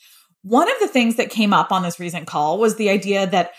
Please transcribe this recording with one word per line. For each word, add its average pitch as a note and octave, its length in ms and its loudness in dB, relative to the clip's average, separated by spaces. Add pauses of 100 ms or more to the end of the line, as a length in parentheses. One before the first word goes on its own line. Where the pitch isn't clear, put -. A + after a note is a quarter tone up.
(420)
One C4+ 280 2
of C5 80 -2
the G#4 100 2
things A#3 280 2
that - 140 -2
came G#3 240 0
up E3+ 180 2
on F3+ 100 0
this F3 160 -6
recent E3+ 280 -8
call D#3 320 -2
was A3 180 2
the G#3 140 0
idea G3 380 0
that F3 300 0